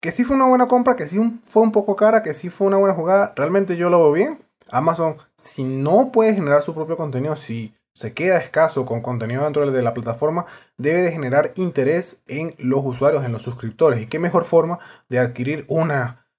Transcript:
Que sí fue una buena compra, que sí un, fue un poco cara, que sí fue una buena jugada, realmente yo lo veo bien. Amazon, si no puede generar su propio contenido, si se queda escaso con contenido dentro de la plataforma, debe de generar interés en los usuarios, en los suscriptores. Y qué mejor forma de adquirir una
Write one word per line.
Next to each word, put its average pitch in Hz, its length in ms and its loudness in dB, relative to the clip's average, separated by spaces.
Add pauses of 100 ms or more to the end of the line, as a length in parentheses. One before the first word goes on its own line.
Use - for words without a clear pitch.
Que 165 100 -4
sí 247 120 -2
fue 269 120 0
una 262 100 2
buena 254 220 4
compra, 247 260 4
que 151 140 -6
sí 170 80 -4
un, 226 260 -2
fue - 200 2
un 220 100 2
poco 208 240 0
cara, 214 260 4
que 156 120 -6
sí 175 160 -10
fue 196 160 -2
una 196 100 2
buena 196 180 4
jugada, 185 400 0
realmente 180 440 0
yo 175 100 0
lo 175 100 4
veo 156 140 6
bien. 247 260 0 (320)
Amazon, 160 460 0 (200)
si - 280 -10
no 143 480 2
puede 220 220 4
generar 147 280 2
su 165 120 -6
propio 160 220 -4
contenido, 147 380 -4
si 117 400 -10 (180)
se - 200 -10
queda 180 260 2
escaso 156 460 0
con 117 160 -6
contenido 123 420 -4
dentro 147 260 0
de 131 140 0
la 120 120 0
plataforma, 147 520 -4 (300)
debe 160 260 0
de 175 100 0
generar 147 440 0
interés 175 680 -2
en 156 320 -8
los 135 260 -2
usuarios, 139 400 0
en 120 80 -4
los 110 100 -8
suscriptores. 120 580 0
Y 107 60 -8
qué 160 120 -6
mejor 170 260 0
forma 170 340 2 (300)
de 123 100 -2
adquirir 127 480 -2
una 143 600 -2 (100)